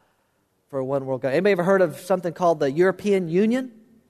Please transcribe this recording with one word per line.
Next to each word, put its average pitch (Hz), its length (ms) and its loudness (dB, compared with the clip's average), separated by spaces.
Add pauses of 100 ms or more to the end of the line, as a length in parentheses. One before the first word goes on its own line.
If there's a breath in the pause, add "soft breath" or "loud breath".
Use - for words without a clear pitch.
(680)
for 139 100 -8
a 131 60 -4
one 135 200 -4
world 131 160 -6
government. 131 160 -2
Anybody 196 160 2
ever 175 120 0
heard 190 180 4
of 147 160 0
something 175 340 -4
called 170 280 0
the 143 100 0
European 185 580 0
Union? 226 440 0 (380)